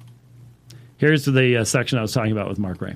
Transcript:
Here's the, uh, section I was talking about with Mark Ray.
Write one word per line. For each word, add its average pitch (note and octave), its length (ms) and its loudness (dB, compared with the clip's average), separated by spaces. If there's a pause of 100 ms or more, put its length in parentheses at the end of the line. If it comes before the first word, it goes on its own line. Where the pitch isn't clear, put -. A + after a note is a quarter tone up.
(960)
Here's D3+ 280 2
the, C3 320 4
uh, A2+ 60 2
section B2 340 -2
I A#2 40 0
was G#2+ 100 -4
talking A2 220 0
about G2 160 -4
with G2 100 -6
Mark F#2 220 -6
Ray. F#2+ 140 -10